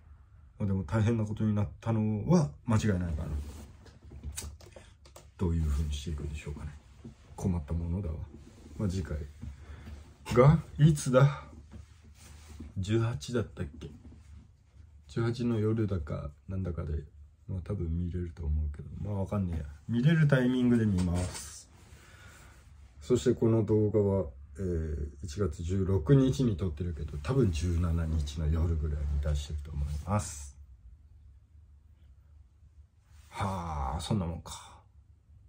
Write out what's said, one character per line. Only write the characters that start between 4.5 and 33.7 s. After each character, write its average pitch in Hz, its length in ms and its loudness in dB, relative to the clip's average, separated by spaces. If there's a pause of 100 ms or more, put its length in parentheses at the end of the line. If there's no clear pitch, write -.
ど 85 120 0
う 82 40 2
い 82 60 2
う - 20 2
ふ 71 180 2
う - 40 0
に 71 100 -4
し - 100 -6
て 90 60 -6
い 78 40 -4
く 71 100 -8
ん 76 40 -6
で 76 80 -8
し - 120 -10
ょ - 20 -8
う 73 40 -8
か 73 100 -12
ね。 73 80 -10 (640)
困 92 200 0
っ 80 80 -2
た 69 80 -6
も 85 160 -2
の 90 140 -2
だ 80 60 -4
わ。 76 80 -4 (600)
ま 107 100 -2
あ - 20 0
次 87 160 -2
回。 78 120 -6 (1160)
が、 143 240 8 (200)
い 156 140 8
つ 143 180 0
だ？ 135 340 6 (1300)
十 104 240 2
八 120 320 -4
だ 120 80 0
っ 98 40 -2
た - 180 -10
っ 82 40 -4 (140)
け？ 73 80 -12 (1200)
十 117 140 -2
八 117 240 0
の 117 120 0
夜 110 280 2
だ 92 140 0
か、 73 300 -6 (180)
な 95 80 -6
ん 95 60 -2
だ 87 100 -2
か 82 120 -6
で、 76 200 -2 (440)
ま 95 80 -4
あ 90 80 -4
多 - 80 -6
分 92 160 -2 (100)
見 87 140 -2
れ 87 80 -4
る 87 140 -6
と 78 100 -8
思 76 180 2
う 76 140 -4
け - 60 -14
ど。 - 60 -12 (140)
ま 101 140 -4
あ 98 40 -2
わ 95 60 -2
か 104 120 -2
ん 92 100 0
ね 82 80 -2
え 80 40 -2
や。 78 40 -6 (240)
見 117 140 2
れ 165 120 8
る 156 140 6
タ 127 160 4
イ 123 60 4
ミ 127 120 4
ン 123 60 6
グ 120 80 6
で 113 80 4
見 95 180 2
ま 87 140 2
す。 - 540 -8 (1300)
そ 127 160 2
し - 80 -2
て 123 80 4
こ 113 160 2
の 113 160 4
動 107 260 4
画 107 100 2
は、 98 260 2 (320)
え - 20 -10
ー、 80 480 -4 (140)
一 - 180 -8
月 87 220 -2
十 92 240 0
六 95 280 4
日 131 300 4
に 104 140 0
撮 98 100 -2
っ 82 40 -4
て 90 120 -6
る 87 80 -4
け 76 120 -6
ど、 71 140 -8
多 73 140 -4
分 123 180 4
十 82 300 0
七 82 260 0
日 78 300 -2
の 78 120 0
夜 82 280 2
ぐ 78 120 -2
ら 73 60 -2
い - 40 -4
に 71 240 -2
出 76 120 0
し 71 120 -4
て 80 80 -8
る 73 100 -6
と 73 60 -14
思 73 120 -4
い 71 60 -2 (160)
ま 101 160 0
す。 - 380 -12 (2750)
は 82 680 -2